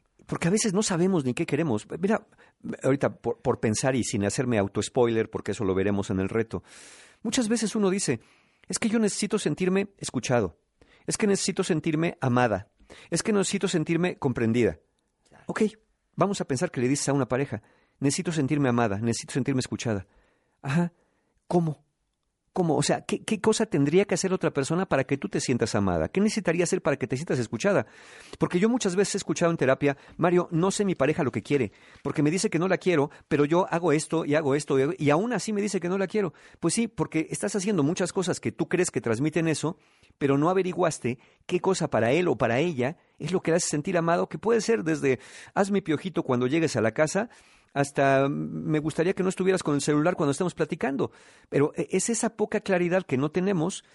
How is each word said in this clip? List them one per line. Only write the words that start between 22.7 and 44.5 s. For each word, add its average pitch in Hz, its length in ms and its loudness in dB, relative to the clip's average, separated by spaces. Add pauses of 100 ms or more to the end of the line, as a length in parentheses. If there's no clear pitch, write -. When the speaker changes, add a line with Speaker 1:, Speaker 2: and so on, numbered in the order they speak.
Speaker 1:
O 147 60 2
sea, - 180 0
¿qué, - 220 -6
qué 214 180 -4
cosa 220 240 2
tendría 160 400 2
que - 80 -4
hacer 180 180 -2
otra 165 220 0
persona 165 340 0
para 135 180 0
que 139 120 -2
tú 190 100 -6
te 120 120 -4
sientas 117 340 0
amada? 90 360 2
¿Qué 190 120 0
necesitaría 180 440 0
hacer 180 180 -2
para 143 140 0
que 123 100 -4
te 131 100 -2
sientas 151 220 -2
escuchada? 123 480 0 (500)
Porque 180 220 0
yo 214 100 4
muchas 214 260 0
veces 196 200 0
he - 20 -2
escuchado 170 320 0
en 165 80 0
terapia, 139 400 2 (200)
"Mario, 175 340 2
no 170 180 2
sé 202 160 0
mi 185 80 0
pareja 151 300 0
lo 123 80 0
que 110 100 -4
quiere, 131 300 0 (320)
porque 143 180 -2
me 147 80 4
dice 185 220 0
que 156 80 0
no 180 80 0
la 180 100 2
quiero, 151 320 2 (180)
pero 147 180 4
yo 170 260 2
hago 170 200 0
esto 160 320 0
y 143 120 0
hago 139 180 2
esto, 143 260 0
y, 143 200 0
y 143 100 2
aún 202 240 2
así 214 180 -4
me 202 120 -2
dice 196 160 -4
que 170 100 -4
no 190 80 -2
la 196 80 -2
quiero". 190 300 -4 (240)
Pues 170 160 0
sí, 226 120 0
porque 156 440 -2
estás 202 240 -4
haciendo 190 260 0
muchas 170 320 0
cosas 175 260 -2
que 117 120 -4
tú - 180 -4
crees 180 220 0
que 127 100 -2
transmiten 151 460 0
eso, 151 300 -2 (420)
pero 139 180 2
no 156 140 2
averiguaste 175 680 0 (300)
qué 180 120 0
cosa 180 300 0
para 113 220 2
él 175 160 2
o 127 100 2
para 117 220 2
ella 143 380 -2 (200)
es 165 140 -8
lo 185 100 0
que - 80 -2
le 165 80 4
hace - 120 -2
sentir 160 280 -2
amado, 170 320 0
que 165 80 -10
puede 220 240 0